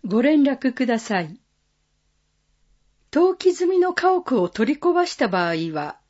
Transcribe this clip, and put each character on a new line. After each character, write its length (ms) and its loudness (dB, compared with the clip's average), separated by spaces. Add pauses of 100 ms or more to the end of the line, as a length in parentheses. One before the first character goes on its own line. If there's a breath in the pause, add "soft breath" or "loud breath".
ご 160 0
連 220 4
絡 300 0
く 140 -2
だ 120 0
さ 240 -4
い。 180 -12 (1700)
登 240 2
記 180 2
済 120 -2
み 120 2
の 160 0
家 180 2
屋 300 0
を 60 0
取 260 -2
り 60 -8
壊 260 2
し 100 -12
た 120 0
場 200 0
合 240 -4
は 260 -8 (120)